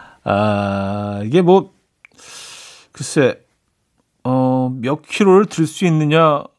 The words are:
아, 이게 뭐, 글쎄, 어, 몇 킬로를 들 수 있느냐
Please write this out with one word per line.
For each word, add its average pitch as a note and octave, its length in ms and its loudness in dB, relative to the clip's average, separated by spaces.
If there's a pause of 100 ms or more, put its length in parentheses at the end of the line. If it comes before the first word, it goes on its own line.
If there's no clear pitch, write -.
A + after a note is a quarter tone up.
(240)
아, G2+ 1000 -4
이게 D3+ 160 0
뭐, F#3 300 2 (1200)
글쎄, C3 480 -2 (840)
어, B2+ 500 -2
몇 C3 280 -6
킬로를 G3 440 4
들 D#3+ 220 -4
수 - 180 -6
있느냐 D#3 580 2 (160)